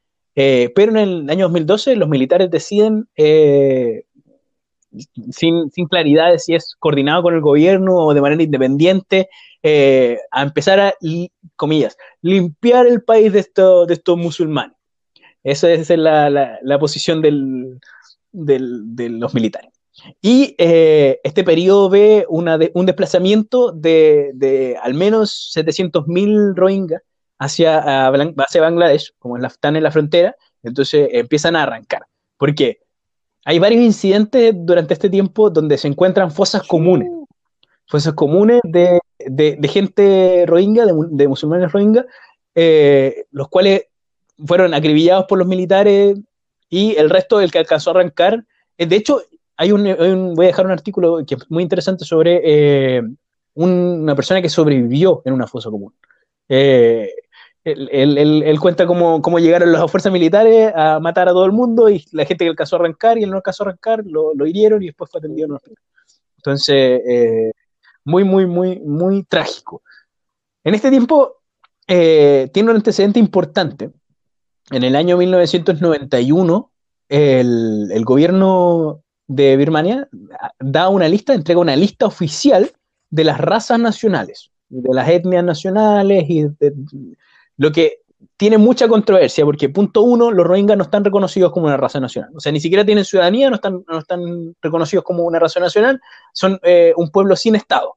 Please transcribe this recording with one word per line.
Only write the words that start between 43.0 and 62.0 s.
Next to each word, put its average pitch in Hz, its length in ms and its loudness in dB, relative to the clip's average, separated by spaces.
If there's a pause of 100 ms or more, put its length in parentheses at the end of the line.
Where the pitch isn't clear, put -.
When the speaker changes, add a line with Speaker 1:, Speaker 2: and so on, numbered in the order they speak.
Speaker 1:
los 139 160 -10
cuales 190 380 0 (600)
fueron 175 280 2
acribillados 156 520 2
por 190 140 0
los 180 80 0
militares 196 720 2 (520)
y 202 260 -2
el 151 140 2
resto, 185 320 2
el 175 100 0
que - 80 -4
alcanzó 160 300 -2
a 170 40 0
arrancar, 185 500 0 (340)
eh, 170 80 -4
de 170 100 0
hecho, 214 260 0 (360)
hay 175 140 0
un, 208 160 0
hay 185 240 0
un, 185 240 -4
voy 170 100 4
a - 40 6
dejar 185 160 0
un 190 60 -2
artículo 170 540 -2
que 139 100 -8
es - 140 -14
muy 165 140 -4
interesante 180 420 -4
sobre, 165 380 2
eh, 143 580 2 (540)
un, 170 140 -2 (340)
una 147 120 -2
persona 190 260 -2
que 175 80 -4
sobrevivió 147 760 0
en 131 80 -4
una 123 140 -4
fosa 117 220 -14
común. 104 240 -12 (540)
Eh, 120 640 2 (560)
él, 139 260 -8
él, 143 260 0
él, 151 280 2
él 151 140 0
cuenta 175 280 0
cómo, 170 340 0
cómo 170 160 -2
llegaron 170 360 2
las 160 180 0
fuerzas 190 220 -2
militares 214 600 4
a 156 280 0
matar 170 260 0
a 180 40 4
todo 180 120 2
el 190 80 2
mundo 226 380 2
y 185 240 -2